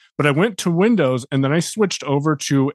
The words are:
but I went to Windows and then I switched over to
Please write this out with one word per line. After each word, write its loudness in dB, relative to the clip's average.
but 0
I 4
went 2
to -2
Windows 2
and 0
then 0
I 2
switched -4
over 0
to 0